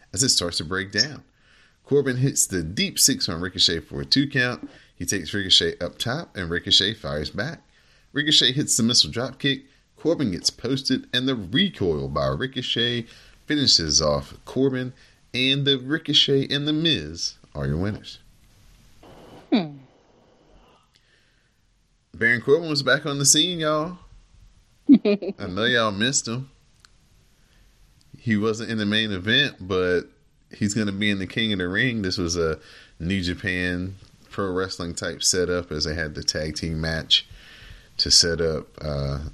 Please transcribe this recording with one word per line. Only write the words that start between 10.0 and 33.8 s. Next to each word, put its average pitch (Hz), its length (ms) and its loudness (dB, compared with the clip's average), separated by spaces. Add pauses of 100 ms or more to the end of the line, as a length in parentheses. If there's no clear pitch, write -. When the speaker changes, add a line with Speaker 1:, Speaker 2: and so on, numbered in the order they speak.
Speaker 1:
gets - 180 -2
posted, 131 640 -2
and 127 120 -2
the 135 80 0
recoil 92 760 0
by 71 180 0
Ricochet 120 800 -2 (400)
finishes 87 560 2
off 73 320 0 (100)
Corbin, 127 480 0 (400)
and 135 320 2
the 139 140 4
Ricochet 139 680 2
and 143 200 -2
The 151 40 2
Miz 110 600 -2 (200)
are 69 120 -4
your 73 120 0
winners. - 400 -6 (1300)
Speaker 2:
Hmm. 156 260 0 (2250)
Speaker 1:
Baron 113 260 2
Corbin 160 280 2
was 139 140 0
back 139 240 2
on 139 120 -4
the 143 60 0
scene, 165 360 4
y'all. 156 380 -2 (880)
Speaker 2:
<laughs> 277 160 10
Speaker 1:
I 196 440 -2
know 95 160 0
y'all 117 280 4
missed 120 360 -2
him. 131 220 -6 (1700)
He 113 180 0
wasn't 110 340 0
in 110 80 -2
the 104 80 0
main 107 260 2
event, 110 480 2
but 90 420 2 (480)
he's 104 240 -2
gonna 104 180 0
be 104 180 0
in 98 80 0
the 95 80 -6
King 110 260 -2
of 95 60 0
the 90 100 -2
Ring. 113 340 -2
This 92 160 -2
was 87 180 -2
a 80 220 0 (400)
New 92 220 -2
Japan 90 760 -2 (340)